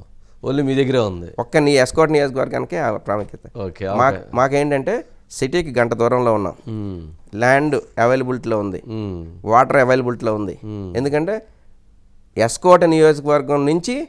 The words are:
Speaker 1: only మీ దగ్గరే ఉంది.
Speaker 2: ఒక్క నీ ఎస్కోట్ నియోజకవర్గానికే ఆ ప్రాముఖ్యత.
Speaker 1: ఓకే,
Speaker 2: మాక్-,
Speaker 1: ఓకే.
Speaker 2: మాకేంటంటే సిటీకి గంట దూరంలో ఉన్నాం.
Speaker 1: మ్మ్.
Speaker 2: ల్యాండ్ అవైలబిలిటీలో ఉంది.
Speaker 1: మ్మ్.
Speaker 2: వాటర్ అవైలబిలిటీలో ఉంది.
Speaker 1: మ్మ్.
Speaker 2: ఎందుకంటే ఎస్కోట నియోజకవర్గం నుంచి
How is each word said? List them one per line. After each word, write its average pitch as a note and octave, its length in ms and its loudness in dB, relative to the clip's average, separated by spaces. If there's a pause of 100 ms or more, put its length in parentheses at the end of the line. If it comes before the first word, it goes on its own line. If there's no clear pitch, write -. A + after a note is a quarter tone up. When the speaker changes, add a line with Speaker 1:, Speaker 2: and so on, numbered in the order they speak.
(500)
Speaker 1:
only C#3 120 0
మీ C3+ 120 0
దగ్గరే C3 240 2
ఉంది. F#2 280 -2 (120)
Speaker 2:
ఒక్క A#2+ 180 -2
నీ D3 200 4
ఎస్కోట్ D3 340 2
నియోజకవర్గానికే C3 680 -2
ఆ A#2 180 -2
ప్రాముఖ్యత. - 600 -8
Speaker 1:
ఓకే, F#2+ 300 -8
Speaker 2:
మాక్-, A#2 280 2
Speaker 1:
ఓకే. F2+ 180 -14
Speaker 2:
మాకేంటంటే C#3+ 680 0 (260)
సిటీకి C#3+ 480 -4
గంట A#2 160 2
దూరంలో A#2+ 400 2
ఉన్నాం. G2+ 180 -2 (160)
Speaker 1:
మ్మ్. G2 400 -10 (280)
Speaker 2:
ల్యాండ్ C3+ 440 0 (180)
అవైలబిలిటీలో B2 600 -2
ఉంది. G2 300 -6
Speaker 1:
మ్మ్. G2 380 -8 (180)
Speaker 2:
వాటర్ A#2+ 320 4
అవైలబిలిటీలో B2 580 2
ఉంది. G#2 300 -6
Speaker 1:
మ్మ్. G2+ 320 -10
Speaker 2:
ఎందుకంటే D3+ 460 -2 (960)
ఎస్కోట F3 460 4
నియోజకవర్గం D3 800 4
నుంచి F3 420 -2